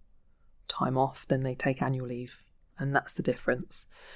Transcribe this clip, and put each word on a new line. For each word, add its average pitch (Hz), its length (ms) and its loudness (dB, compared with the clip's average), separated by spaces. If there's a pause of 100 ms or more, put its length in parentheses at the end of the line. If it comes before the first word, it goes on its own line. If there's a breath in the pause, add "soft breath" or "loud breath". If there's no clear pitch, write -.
(680)
time 131 300 0
off, 135 300 0
then 135 160 2
they 131 100 -2
take 131 260 -2
annual 127 280 0
leave, 123 340 -8 (380)
and 139 160 -2
that's - 180 4
the - 80 4
difference. - 640 0 (300 soft breath)